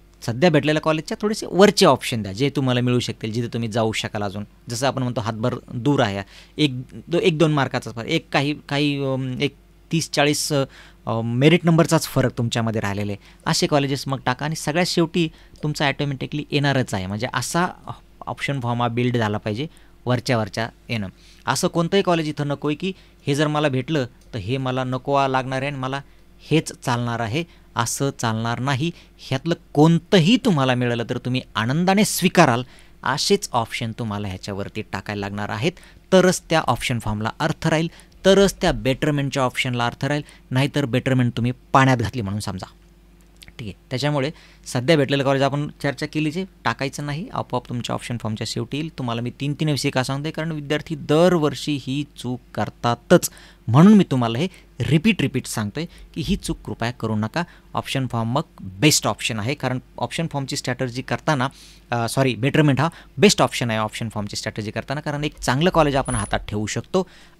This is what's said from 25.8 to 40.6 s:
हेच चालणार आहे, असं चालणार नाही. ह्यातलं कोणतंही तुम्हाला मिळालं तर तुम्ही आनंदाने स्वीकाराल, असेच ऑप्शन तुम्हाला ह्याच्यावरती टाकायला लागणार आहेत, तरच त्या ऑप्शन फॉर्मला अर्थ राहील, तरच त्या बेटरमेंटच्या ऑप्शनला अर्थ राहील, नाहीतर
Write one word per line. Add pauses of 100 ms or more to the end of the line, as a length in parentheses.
हेच (100)
चालणार
आहे, (320)
असं
चालणार
नाही. (280)
ह्यातलं (180)
कोणतंही
तुम्हाला
मिळालं
तर
तुम्ही (140)
आनंदाने
स्वीकाराल, (400)
असेच
ऑप्शन
तुम्हाला
ह्याच्यावरती
टाकायला
लागणार
आहेत, (400)
तरच
त्या
ऑप्शन
फॉर्मला (100)
अर्थ
राहील, (360)
तरच
त्या
बेटरमेंटच्या
ऑप्शनला
अर्थ
राहील, (280)
नाहीतर